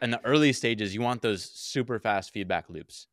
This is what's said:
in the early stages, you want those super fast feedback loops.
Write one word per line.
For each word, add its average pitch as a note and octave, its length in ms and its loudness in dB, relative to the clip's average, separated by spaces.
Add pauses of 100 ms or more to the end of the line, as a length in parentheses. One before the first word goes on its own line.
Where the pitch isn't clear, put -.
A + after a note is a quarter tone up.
in A#2+ 100 -2
the A#2 140 -4
early C#3+ 280 6
stages, A2 420 -2
you A2 60 -4
want A#2+ 200 -2
those G2+ 220 0
super B2 560 -4
fast G2+ 320 0
feedback F#2 380 -2
loops. - 440 -14